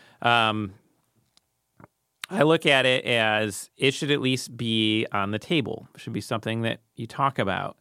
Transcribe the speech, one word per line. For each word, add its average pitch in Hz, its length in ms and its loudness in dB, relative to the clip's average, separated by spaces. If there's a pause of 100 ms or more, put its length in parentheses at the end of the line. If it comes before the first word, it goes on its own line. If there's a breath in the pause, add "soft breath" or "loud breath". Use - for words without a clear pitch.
(220 soft breath)
Um, 110 520 2 (1600)
I 190 120 2
look 160 220 4
at 135 220 6
it 127 180 2
as 110 720 0
it 131 160 2
should 147 180 -6
at 143 120 0
least 131 340 -2
be 110 560 0
on 101 200 -2
the 107 60 -2
table. - 560 -4
It - 60 -20
should 117 140 -10
be 104 80 -4
something 113 400 -4
that 113 180 -4 (160)
you 117 100 -10
talk 135 320 -2
about 95 420 -2